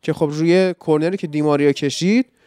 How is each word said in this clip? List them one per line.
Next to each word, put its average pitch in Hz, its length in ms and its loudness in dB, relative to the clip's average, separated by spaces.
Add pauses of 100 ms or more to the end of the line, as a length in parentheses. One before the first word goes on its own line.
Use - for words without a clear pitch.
که 156 120 -4
خب 156 180 -2
روی 170 480 2
کرنری 160 380 0
که 180 100 -8
دیماریا 147 440 2
کشید، 170 540 0 (220)